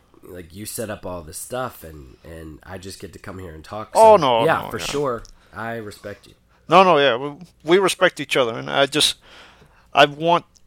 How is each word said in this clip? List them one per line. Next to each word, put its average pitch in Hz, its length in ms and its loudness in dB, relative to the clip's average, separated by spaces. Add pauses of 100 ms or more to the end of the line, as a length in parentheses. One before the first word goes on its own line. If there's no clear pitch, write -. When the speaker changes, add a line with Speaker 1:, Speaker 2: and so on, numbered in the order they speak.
(240)
Speaker 1:
like, 87 300 -18
you 104 120 -14
set 110 220 -10
up 101 160 -12
all 90 180 -10
this 78 140 -18
stuff, 123 480 -10
and, 76 400 -20
and 80 380 -18
I 95 160 -16
just 92 220 -16
get 98 120 -16
to 98 60 -18
come 95 220 -16
here 87 140 -14
and 78 100 -18
talk. 107 300 -14
Speaker 2:
Oh, 214 220 8
Speaker 1:
So, 175 60 2
Speaker 2:
no, 117 240 2
Speaker 1:
yeah, 143 160 0
Speaker 2:
no, - 80 -12
Speaker 1:
for 113 80 -6
Speaker 2:
yeah. 98 80 -10
Speaker 1:
sure. 135 360 -4 (300)
I 117 240 -10
respect 104 520 -16
you. - 60 -20 (340)
Speaker 2:
No, 170 160 8
no, 175 140 4
yeah, 135 180 4
we, 143 200 -10 (280)
we 170 140 4
respect 180 420 0
each 143 160 -6
other, 120 180 0
and 135 160 -10
I 139 160 2
just, 139 300 0 (760)
I 143 140 6
want 156 380 -2 (220)